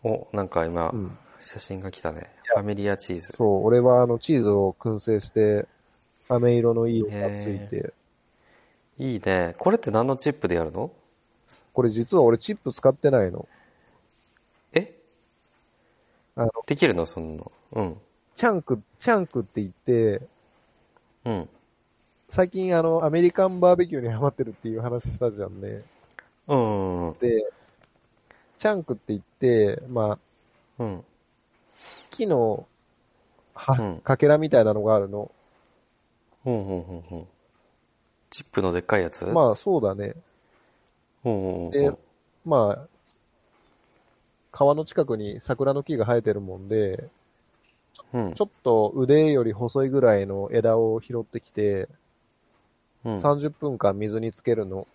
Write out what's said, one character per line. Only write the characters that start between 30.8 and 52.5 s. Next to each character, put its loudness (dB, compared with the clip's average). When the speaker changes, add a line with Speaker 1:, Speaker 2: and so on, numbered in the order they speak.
Speaker 1:
う -4
ん。 -8
Speaker 2:
木 -4
の、 0
は、 0
Speaker 1:
う -2
ん。 -16
Speaker 2:
か 0
け 4
ら 6
み -2
た 6
い 6
な 2
の -4
が 4
あ 4
る -4
の。 -10
Speaker 1:
う -4
ん -4
う -6
ん -6
う -14
ん -16
う -14
ん。 -20
チ -16
ッ -20
プ -2
の 0
で 0
っ -8
か 0
い 2
や -2
つ？ -10
Speaker 2:
ま 4
あ、 2
そ -2
う -2
だ 0
ね。 -8
Speaker 1:
う 0
ん 0
う 0
ん -4
う -6
ん -8
う -8
ん。 -10
Speaker 2:
で、 2
ま 2
あ、 -8
川 4
の -2
近 0
く -2
に -8
桜 -2
の -2
木 -4
が 2
生 2
え -2
て 0
る -2
も -12
ん -16
で、 -2
Speaker 1:
う -2
ん。 -4
Speaker 2:
ち -6
ょ 2
っ -20
と 4
腕 4
よ 2
り -2
細 -2
い -2
ぐ 0
ら 6
い 0
の -6
枝 4
を 0
拾 -8
っ -10
て -12
き -20
て、 -2